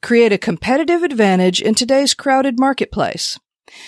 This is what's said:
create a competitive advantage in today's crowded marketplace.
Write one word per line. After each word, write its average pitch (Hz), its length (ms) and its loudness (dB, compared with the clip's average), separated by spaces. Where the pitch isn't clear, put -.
create 233 320 4
a 196 60 0
competitive 285 640 -2
advantage 196 580 2
in 220 140 0
today's 269 400 0
crowded 269 440 -2
marketplace. 254 800 -2